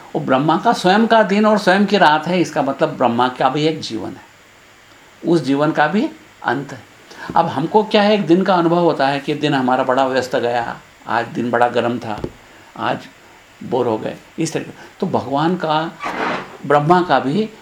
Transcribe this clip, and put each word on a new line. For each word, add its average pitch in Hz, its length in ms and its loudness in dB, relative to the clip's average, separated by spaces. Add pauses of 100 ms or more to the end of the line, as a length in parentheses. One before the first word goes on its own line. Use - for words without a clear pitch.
(160)
और 160 60 -4
ब्रह्मा 143 360 2
का - 160 0
स्वयं 208 340 4
का 220 160 4
दिन 202 220 2
और 214 120 4
स्वयं 202 280 2
की 196 120 2
रात 156 300 4
है, 175 140 2
इसका 151 200 -2
मतलब 135 360 -2
ब्रह्मा 123 320 0
का 139 200 -2
भी 151 160 0
एक 156 140 -2
जीवन - 300 -8
है, - 120 -16 (1040)
उस 165 160 2
जीवन 139 300 0
का 151 160 2
भी 214 220 0 (340)
अंत 139 300 -4
है। 117 100 -16 (520)
अब 170 120 2
हमको 170 360 0
क्या 208 180 2
है, 208 120 4
एक 202 140 0
दिन 180 160 4
का 190 120 2
अनुभव 170 240 2
होता 147 280 2
है 143 120 -2
कि 147 140 -4
दिन 147 200 -2
हमारा 127 300 2
बड़ा 127 240 2
व्यस्त 127 280 -2
गया, 120 460 -4 (260)
आज 113 180 -2
दिन 117 260 -6
बड़ा 120 160 4
गर्म 120 320 -2
था, 110 220 -8 (560)
आज 117 300 -4 (560)
बोर 123 240 -2
हो 110 100 0
गए, - 200 -8 (220)
इस 160 140 -4
तरीके। 139 180 -8 (280)
तो 190 80 -4
भगवान 147 480 -2
का, 160 360 -4 (720)
ब्रह्मा 147 360 4
का 156 180 2
भी 160 300 -2 (120)